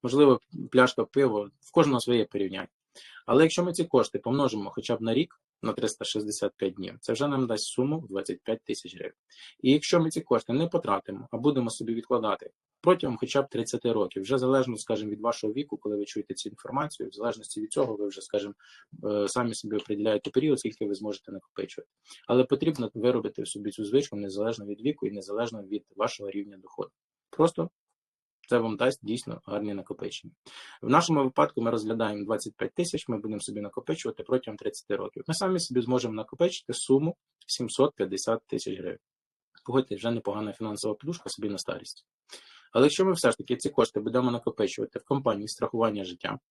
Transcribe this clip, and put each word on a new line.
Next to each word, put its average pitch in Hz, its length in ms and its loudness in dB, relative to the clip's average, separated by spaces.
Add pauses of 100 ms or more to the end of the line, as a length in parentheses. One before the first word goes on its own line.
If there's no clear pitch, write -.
можливо, 131 360 8 (320)
пляшка 127 340 6
пива, 107 440 2 (100)
в - 120 -20
кожного 147 280 6
своє 120 260 2
порівняння. 95 420 -4 (580)
Але 131 180 8
якщо 165 200 4
ми 175 100 -2
ці 160 120 0
кошти - 340 2
помножимо 117 500 0
хоча 113 260 -4
б 110 60 -8
на 113 120 0
рік, 151 280 -2 (200)
на 113 120 -2
триста 110 320 -4
шістдесят 104 520 -4
п'ять 95 160 -2
днів, 92 280 -10
це - 120 -4
вже 135 140 0
нам 135 200 0
дасть 110 180 -2
суму 147 340 0
в 127 80 -12
двадцять 98 340 -6
п'ять 113 220 -4
тисяч 92 320 -8
гривень. - 180 -10 (460)
І 131 120 4
якщо 151 280 4
ми 160 100 2
ці 156 120 -4
кошти 117 320 0
не 160 140 2
потратимо, 98 640 -2
а - 60 -6
будемо 127 320 2
собі 113 240 -4
відкладати 113 580 -2 (300)
протягом 170 360 4
хоча 135 240 2
б - 80 -2
тридцяти 117 420 -2
років, 98 320 -2
вже 127 140 0
залежно, 127 400 2
скажімо, 107 340 -4
від 104 100 -8
вашого 110 320 -2
віку, 131 240 -6
коли 104 200 -4
ви 104 80 -2
чуєте - 280 -8
ці - 160 -8
інформацію, - 600 -6
в - 40 -18
залежності 107 480 -6
від 107 100 -8
цього 120 240 0
ви 104 120 -4
вже, 98 140 -10
скажімо, 104 320 -4 (520)
е, 104 220 0
самі 120 280 -2
собі 107 200 -6
определяєте 104 540 -2
період, 131 300 2
скільки 110 260 -4
ви 101 100 -2
зможете 104 360 -8
накопичувати. - 580 -12 (380)
Але 127 160 6
потрібно 139 500 0
виробити 113 520 0
собі 104 260 -8
цю 107 140 -6
звичку 123 300 0
незалежно 101 500 -4
від 101 160 -10
віку 139 260 -2
і 101 40 -4
незалежно 104 520 -6
від 101 220 -8 (100)
вашого 101 340 -4
рівня 101 280 -10
доходу. - 340 -12 (380)
Просто 165 400 2 (800)
це 120 80 4
вам 113 200 0
дасть 123 280 2
дійсно 113 400 -6
гарні 104 280 -4
накопичення. - 600 -10 (480)
В 98 80 -4
нашому 156 340 6
випадку - 380 2
ми 117 100 2
розглядаємо 107 540 -2
двадцять 104 300 -4
п'ять - 180 -6
тисяч, 170 340 -4
ми 113 100 -2
будемо 107 240 -6
собі 104 200 -8
накопичувати - 600 -6
протягом 120 340 -2
тридцяти - 380 -6
років. 101 320 -8
Ми 160 60 -2
самі 185 260 0
собі 127 220 0
зможемо 120 320 0
накопичити 120 600 -2
суму 143 420 2 (320)
сімсот - 480 0
п'ятдесят 98 520 -2
тисяч - 320 -6
гривень. 92 200 -8 (680)
Погодьтесь, 127 320 0
вже 117 140 -2
непогана 107 420 -4
фінансова 107 400 -4
подушка 170 360 -8
собі - 200 -6
на 101 80 -4
старість. - 480 -10 (680)
Але 127 140 8
якщо 170 200 4
ми 190 60 4
все 151 200 4
ж - 60 -2
таки - 180 -2
ці - 140 -4
кошти - 300 2
будемо 120 320 0
накопичувати - 680 -2
в - 40 -14
компанії 117 440 0
страхування 107 560 -2
життя 92 360 -8 (120)